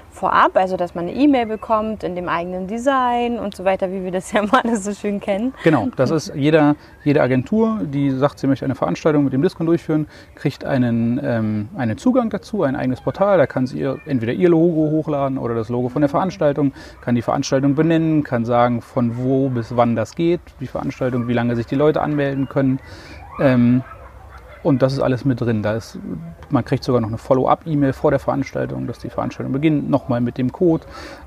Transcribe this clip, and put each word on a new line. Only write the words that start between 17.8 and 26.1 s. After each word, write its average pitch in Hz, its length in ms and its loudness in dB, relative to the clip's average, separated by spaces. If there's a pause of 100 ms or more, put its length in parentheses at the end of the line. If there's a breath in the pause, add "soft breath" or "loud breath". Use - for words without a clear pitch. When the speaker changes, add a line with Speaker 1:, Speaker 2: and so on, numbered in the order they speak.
Speaker 2:
kann 120 220 -2
sagen, 120 380 2
von 120 340 -2
wo 135 320 0
bis 120 280 -4
wann 117 200 4
das 110 180 -4
geht, 170 260 0 (200)
die 131 60 -6
Veranstaltung, 127 600 -4
wie 123 60 -2
lange 120 240 0
sich 117 100 -2
die 139 100 -4
Leute 151 260 2
anmelden 139 480 -2
können. 135 300 0 (600 loud breath)
Ähm, 127 420 4 (800)
und 139 200 2
das 135 100 2
ist 139 80 -4
alles 123 240 0
mit 127 160 0
drin. 113 220 0
Da 104 100 0
ist, 113 260 -8 (520)